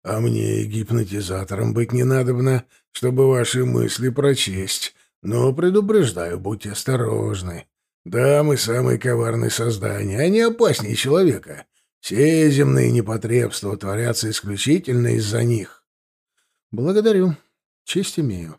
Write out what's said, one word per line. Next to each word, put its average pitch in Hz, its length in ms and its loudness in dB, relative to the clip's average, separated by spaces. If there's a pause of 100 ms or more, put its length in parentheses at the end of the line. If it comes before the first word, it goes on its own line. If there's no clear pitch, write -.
«А 110 160 -4
мне 110 420 0
и 107 40 -4
гипнотизатором 104 1080 -4
быть 113 200 -2
не 127 100 2
надобно, 127 640 0 (260)
чтобы 127 380 2
ваши 127 340 2
мысли 120 460 0
прочесть. 120 840 -2 (300)
Но 120 300 2
предупреждаю, 165 840 2
будьте 104 320 -8
осторожны. 107 960 -4 (360)
Дамы — 139 540 2
самые 123 420 0
коварные 117 500 0
создания, 104 720 -4
они 190 220 2
опаснее 226 540 0
человека. 135 720 0 (360)
Все 156 480 4
земные 135 420 4
непотребства 110 840 -2
творятся 110 520 -4
исключительно 120 840 0
из-за 113 300 0
них». 113 400 -4 (840)
«Благодарю. 185 680 2 (480)
Честь - 340 -4
имею». 87 400 -6